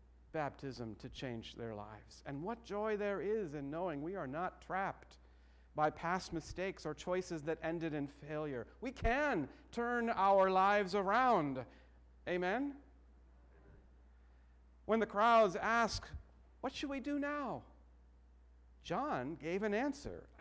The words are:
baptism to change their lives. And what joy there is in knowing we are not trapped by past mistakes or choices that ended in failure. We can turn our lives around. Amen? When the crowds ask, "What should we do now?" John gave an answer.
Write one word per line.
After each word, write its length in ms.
baptism 600
to 120
change 480
their 180
lives. 520
And 180
what 220
joy 320
there 240
is 320
in 180
knowing 300
we 160
are 100
not 340
trapped 580
by 160
past 440
mistakes 520
or 80
choices 500
that 180
ended 320
in 140
failure. 600
We 100
can 560
turn 380
our 400
lives 460
around. 720
Amen? 500
When 160
the 60
crowds 500
ask, 540
"What 140
should 160
we 100
do 200
now?" 440
John 520
gave 280
an 100
answer. 540